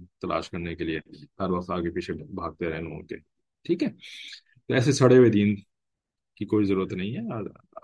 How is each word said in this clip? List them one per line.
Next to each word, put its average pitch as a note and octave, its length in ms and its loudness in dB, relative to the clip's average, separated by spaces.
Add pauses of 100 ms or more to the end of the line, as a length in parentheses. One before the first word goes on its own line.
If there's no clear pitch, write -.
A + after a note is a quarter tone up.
(220)
तलाश D#2+ 260 -4
करने E2+ 280 -8
के E2 80 -6
लिए D#2+ 140 -4 (440)
हर F#2 100 -2
वक्त F2+ 200 -4
आगे F2 200 -4
पीछे F2 220 -6
भागते E2 560 -8
रहना D#2+ 260 -8
उनके, D#2+ 220 -12 (480)
ठीक - 160 -2
है? C#4 80 -2
तो - 840 -12
ऐसे B2+ 180 4
सड़े B2+ 240 8
हुए A#2+ 120 10
दीन G#2 260 4 (840)
की G#2 80 -8
कोई G#2+ 200 2
जरूरत F#2+ 280 0
नहीं F#2+ 200 -6
है। G3 80 -6 (640)